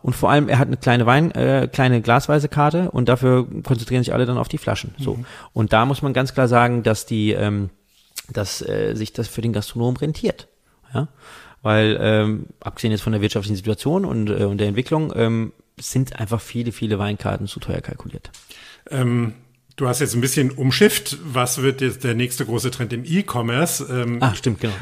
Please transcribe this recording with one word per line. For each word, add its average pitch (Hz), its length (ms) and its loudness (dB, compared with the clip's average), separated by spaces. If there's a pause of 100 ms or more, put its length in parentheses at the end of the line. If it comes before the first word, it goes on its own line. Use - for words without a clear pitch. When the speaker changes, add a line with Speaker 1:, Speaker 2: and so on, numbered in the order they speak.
Speaker 1:
Und 127 140 0
vor 101 160 2
allem, 147 160 4
er 123 100 4
hat 131 80 4
eine 123 100 -2
kleine 120 300 2
Wein-, 147 300 4
äh, 127 360 2
kleine 127 300 4
glasweise 143 460 2
Karte 151 420 2
und 123 180 0
dafür 127 380 4 (160)
konzentrieren 123 400 0
sich 117 100 -2
alle 120 140 2
dann 123 120 -2
auf 117 100 -2
die 156 100 -6
Flaschen. - 400 -4
So. 135 160 -4
Speaker 2:
Mhm. 120 120 -8 (260)
Speaker 1:
Und 110 200 0
da 113 140 6
muss 139 160 -2
man 139 120 -2
ganz 131 200 -2
klar 127 140 2
sagen, 120 340 4
dass 110 240 0
die, 107 240 0
ähm, 101 400 0 (580)
dass, - 320 -6
äh, 104 360 -2
sich 107 160 -6
das 117 160 -6
für - 120 -10
den 117 120 -2
Gastronom 117 440 -2
rentiert. - 520 -4 (440)
Ja? 131 140 -2 (560)
Weil, 107 380 4
ähm, 107 460 2 (120)
abgesehen 110 320 -4
jetzt 107 120 0
von 110 100 0
der 104 100 0
wirtschaftlichen 104 340 0
Situation 120 480 -2
und, 113 260 0
äh, 101 160 0
und 101 120 0
der 104 80 0
Entwicklung, 131 480 -2
ähm, 113 380 0 (260)
sind - 400 -2
einfach 113 220 -2
viele, 117 320 -6
viele 107 260 -2
Weinkarten 101 480 -2
zu - 140 -10
teuer - 200 -6
kalkuliert. - 520 -14 (580)
Speaker 2:
Ähm, 120 440 0 (420)
du 135 120 -2
hast 123 120 0
jetzt 123 140 0
ein 120 60 2
bisschen 131 320 2
umschifft. 143 720 2
Was 127 380 -2
wird 131 180 2
jetzt 131 240 -2
der 120 100 2
nächste 120 300 -2
große 123 260 -2
Trend 117 220 -6
im 117 120 -6
E-Commerce? 151 840 0
Ähm, 120 300 -2
Speaker 1:
Ah, 123 140 2
stimmt, 110 260 -2
genau. 107 220 -2